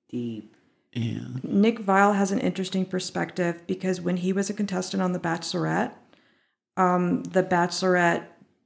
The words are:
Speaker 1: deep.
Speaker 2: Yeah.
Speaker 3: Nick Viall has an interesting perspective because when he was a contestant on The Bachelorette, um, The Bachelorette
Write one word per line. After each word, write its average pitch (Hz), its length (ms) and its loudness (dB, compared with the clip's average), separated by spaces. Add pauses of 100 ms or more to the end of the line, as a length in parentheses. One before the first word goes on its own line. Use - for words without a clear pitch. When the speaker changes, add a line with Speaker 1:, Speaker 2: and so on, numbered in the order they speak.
Speaker 1:
deep. 120 460 -8 (380)
Speaker 2:
Yeah. 117 340 -4 (160)
Speaker 3:
Nick 226 360 2
Viall 202 360 4
has 196 160 2
an 196 80 0
interesting 185 460 -2
perspective 175 840 -4
because 185 320 -2
when 175 180 0
he 180 140 0
was 196 180 0
a 214 40 -6
contestant 190 500 -2
on 180 80 2
The 180 80 -2
Bachelorette, 170 720 -2 (840)
um, 180 460 2
The 185 200 0
Bachelorette 180 800 2 (420)